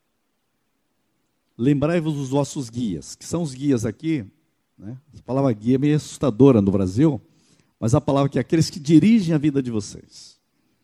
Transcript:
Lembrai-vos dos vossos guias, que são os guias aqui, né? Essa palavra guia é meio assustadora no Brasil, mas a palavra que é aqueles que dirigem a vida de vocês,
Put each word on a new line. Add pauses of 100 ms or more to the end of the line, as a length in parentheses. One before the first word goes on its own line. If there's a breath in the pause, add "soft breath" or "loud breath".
(1600)
Lembrai-vos
dos
vossos
guias,
que
são
os
guias
aqui, (500)
né? (140)
Essa
palavra
guia
é
meio
assustadora
no
Brasil, (600 soft breath)
mas
a
palavra
que
é
aqueles
que
dirigem
a
vida
de
vocês, (460)